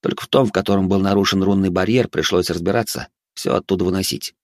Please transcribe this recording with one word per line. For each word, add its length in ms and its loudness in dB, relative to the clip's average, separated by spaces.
Только 220 -4
в 40 -18
том, 180 2
в 60 -2
котором 360 0
был 120 2
нарушен 420 2
рунный 280 2
барьер, 380 2
пришлось 420 0
разбираться, 580 -4
все 200 -4
оттуда 300 0
выносить. 600 -4